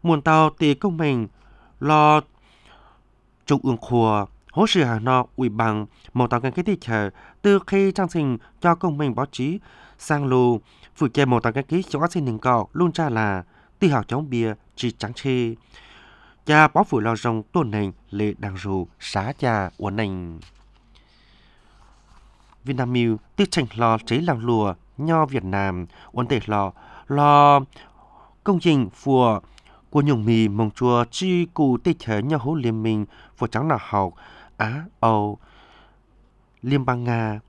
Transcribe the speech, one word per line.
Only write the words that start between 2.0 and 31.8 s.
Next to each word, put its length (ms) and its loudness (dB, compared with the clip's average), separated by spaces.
trung 160 2
ương 140 0
khùa. 500 0
Hố 140 2
sự 180 2
hà 140 0
nọ 260 2
ủy 120 0
ban 380 -2
một 180 0
tàu 100 0
cán 120 -4
kế 100 -4
tỷ 180 -2
chờ 300 -2
từ 240 4
khi 260 2
trang 160 -2
trình 300 -2
cho 140 2
công 240 -4
mình 160 -2
báo 120 -4
chí 320 -6
sang 260 -2
lù. 360 2
Phụ 120 0
trách 200 2
một 140 2
tàu 100 -2
cán 120 -4
kế 180 -2
cho 180 -6
xin 140 -4
đình 140 -4
cọ 340 0
luôn 220 0
ra 140 -2
là 360 -2
tư 100 4
hào 140 2
chống 280 -6
bia 240 -2
chỉ 140 -4
trắng 240 -10
chê. 400 -2
Cha 220 6
bó 160 2
phủ 160 -2
lo 160 0
rồng 260 -2
tôn 280 -2
nành 220 -4
lệ 280 -4
đàng 180 -8
rù 300 -6
xá 380 -6
cha 380 -2
uốn 200 -6
nành. 440 -6
Vinamilk 560 0
tư 140 4
tranh 240 -2
lo 240 2
chế 220 -2
làng 180 -2
lùa 360 0
nho 280 2
Việt 180 -4
Nam 420 -4
uốn 140 -4
tể 200 -2
lo 260 -2
lo 520 6
công 160 2
trình 300 2
phùa 500 2
của 120 2
nhung 220 2
mì 240 4
mông 220 0
chua 400 0
chi 440 -2
cụ 300 0